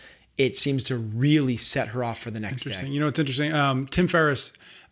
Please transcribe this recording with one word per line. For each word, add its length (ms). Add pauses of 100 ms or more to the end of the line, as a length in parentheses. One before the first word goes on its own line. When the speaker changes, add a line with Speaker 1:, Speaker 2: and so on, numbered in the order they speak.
(360)
Speaker 1:
it 200
seems 280
to 120
really 600
set 320
her 160
off 160
for 100
the 100
next 240
day. 60
Speaker 2:
Interesting. 220
You 80
know, 80
it's 100
interesting. 360
Um, 320
Tim 200
Ferriss, 460 (400)